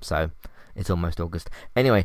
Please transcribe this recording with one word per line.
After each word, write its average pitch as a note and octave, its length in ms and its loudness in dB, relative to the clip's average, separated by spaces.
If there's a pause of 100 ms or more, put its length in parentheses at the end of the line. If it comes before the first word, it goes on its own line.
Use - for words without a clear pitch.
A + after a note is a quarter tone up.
so D#2 300 -2 (440)
it's F#2+ 140 -4
almost E2+ 320 0
August. E2+ 300 -6 (240)
Anyway, B2 300 6